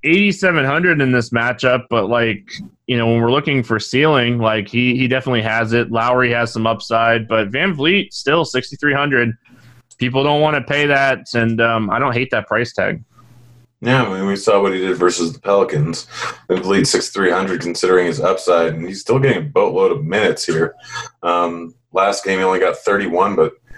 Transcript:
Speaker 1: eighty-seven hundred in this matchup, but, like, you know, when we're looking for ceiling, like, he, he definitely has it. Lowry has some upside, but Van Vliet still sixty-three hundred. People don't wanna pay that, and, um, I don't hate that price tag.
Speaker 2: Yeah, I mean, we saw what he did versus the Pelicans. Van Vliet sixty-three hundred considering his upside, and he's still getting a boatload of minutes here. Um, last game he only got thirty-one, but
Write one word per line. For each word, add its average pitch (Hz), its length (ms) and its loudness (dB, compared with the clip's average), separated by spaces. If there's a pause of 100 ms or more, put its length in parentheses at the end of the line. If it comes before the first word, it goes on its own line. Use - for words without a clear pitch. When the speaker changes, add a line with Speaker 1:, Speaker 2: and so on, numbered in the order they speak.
Speaker 1:
eighty-seven 175 640 2
hundred 160 360 2
in 131 100 2
this 123 200 2
matchup, 123 580 0
but, 110 180 0
like, 113 420 0 (380)
you 123 100 2
know, 117 100 2
when 117 140 2
we're 117 100 2
looking 143 300 0
for 113 180 -2
ceiling, 123 600 2
like, 110 280 0
he, 123 280 2
he 127 120 0
definitely 127 340 0
has 110 320 0
it. 117 180 2
Lowry 120 400 2
has 117 200 -2
some 113 140 -4
upside, 113 600 0
but 110 220 0
Van 160 240 -2
Vliet 165 400 -2
still 156 320 0
sixty-three 139 480 -4
hundred. 131 400 0 (640)
People 123 260 0
don't 147 180 2
wanna 151 200 0
pay 147 260 -2
that, 139 460 0
and, 113 280 0
um, 113 280 0
I 117 100 -2
don't 131 140 0
hate 123 180 -2
that 110 160 -2
price 117 260 -2
tag. 98 300 -4 (760)
Speaker 2:
Yeah, 123 220 2
I 101 100 -4
mean, 95 140 -4
we 98 100 -2
saw 101 240 4
what 98 120 2
he 92 60 -4
did 92 160 0
versus 87 380 0
the - 60 -16
Pelicans. 82 680 0 (420)
Van 92 140 0
Vliet 98 240 2
sixty-three 92 440 0
hundred 92 300 -2
considering 90 460 2
his 76 120 -4
upside, 82 540 0
and 82 140 -8
he's 98 140 -12
still 127 180 0
getting 135 200 2
a 76 100 -8
boatload 92 420 2
of 73 120 -4
minutes 92 420 0
here. 80 300 -2 (460)
Um, 85 540 -2 (160)
last 98 320 0
game 95 160 -2
he 95 60 0
only 92 140 2
got 87 180 0
thirty-one, 98 580 0
but 78 180 2 (240)